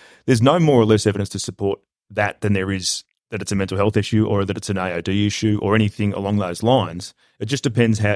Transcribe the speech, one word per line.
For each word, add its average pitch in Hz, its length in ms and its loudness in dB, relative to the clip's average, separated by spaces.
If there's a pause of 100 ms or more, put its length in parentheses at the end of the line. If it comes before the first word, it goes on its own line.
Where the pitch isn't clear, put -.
(260)
there's 117 160 2
no 147 180 6
more 147 220 6
or 110 40 4
less 107 220 2
evidence 98 220 0
to 98 100 -8
support 98 400 -6 (300)
that 104 320 -4
than 104 120 0
there 98 180 -2
is 92 340 -6 (260)
that 98 100 -8
it's - 100 -8
a 101 40 -2
mental 95 220 -2
health 104 200 2
issue 107 280 2
or 101 200 0
that 95 120 -4
it's 90 120 -8
an 98 80 -4
A 92 160 -4
O 85 80 -6
D 101 260 0
issue 104 340 0
or 101 140 0
anything 107 380 0
along 98 240 -4
those 90 260 -4
lines. 101 500 0 (260)
It 110 80 -8
just 135 160 -4
depends 113 360 2
how, 104 160 0